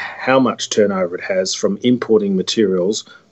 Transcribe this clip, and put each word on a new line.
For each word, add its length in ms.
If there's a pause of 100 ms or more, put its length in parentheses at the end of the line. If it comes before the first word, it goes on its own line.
(260)
how 160
much 340
turnover 380
it 240
has, 220
from 220
importing 540
materials 720 (260)